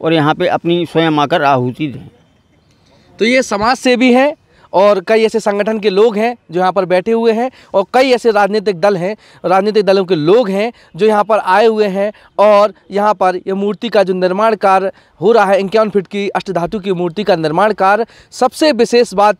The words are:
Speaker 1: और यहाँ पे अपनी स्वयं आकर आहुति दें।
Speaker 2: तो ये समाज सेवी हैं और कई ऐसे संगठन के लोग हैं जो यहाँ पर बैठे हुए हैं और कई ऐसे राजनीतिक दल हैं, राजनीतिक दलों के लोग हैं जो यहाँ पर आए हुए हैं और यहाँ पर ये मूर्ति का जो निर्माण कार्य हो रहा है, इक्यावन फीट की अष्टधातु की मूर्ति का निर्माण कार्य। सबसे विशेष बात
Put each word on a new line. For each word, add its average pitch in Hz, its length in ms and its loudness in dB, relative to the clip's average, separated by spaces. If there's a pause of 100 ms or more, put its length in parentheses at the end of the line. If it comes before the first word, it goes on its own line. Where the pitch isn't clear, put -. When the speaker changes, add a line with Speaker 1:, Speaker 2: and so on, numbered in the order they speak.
Speaker 1:
और 160 120 -2
यहाँ 156 220 0
पे 180 120 -2
अपनी 165 380 -2
स्वयं 165 260 -2
आकर 151 300 0
आहुति 135 460 -2
दें। 107 220 -14 (1120)
Speaker 2:
तो 202 60 0
ये 247 180 2
समाज 226 340 -2
सेवी 247 360 2
हैं 277 220 2 (380)
और 196 340 4
कई 220 160 2
ऐसे 220 160 0
संगठन 208 400 -4
के 202 100 -2
लोग 202 280 2
हैं 233 180 -2 (160)
जो 170 80 -4
यहाँ 185 120 0
पर 185 140 -2
बैठे 180 260 0
हुए 226 200 0
हैं 233 200 -2 (220)
और 196 200 0
कई 262 180 2
ऐसे 233 200 0
राजनीतिक 202 480 0
दल 202 180 0
हैं, 185 180 -6 (300)
राजनीतिक 190 400 0
दलों 196 200 2
के 175 100 -2
लोग 190 340 2
हैं 202 240 -4 (220)
जो 185 100 -2
यहाँ 208 180 2
पर 208 160 0
आए 190 260 2
हुए 214 220 0
हैं 196 260 -4 (260)
और 208 340 4 (180)
यहाँ 208 220 0
पर 185 220 -2
ये 190 180 -6
मूर्ति 202 360 -4
का 196 140 2
जो 185 100 -2
निर्माण 185 420 0
कार्य 190 360 0 (300)
हो 196 100 2
रहा 214 140 4
है, 190 140 2
इक्यावन 208 300 0
फीट 190 180 -2
की 202 220 -6
अष्टधातु 175 500 -6
की 190 120 -6
मूर्ति 175 320 -4
का 190 120 2
निर्माण 165 380 0
कार्य। 208 320 0 (260)
सबसे 294 400 0
विशेष 233 420 0
बात 202 260 2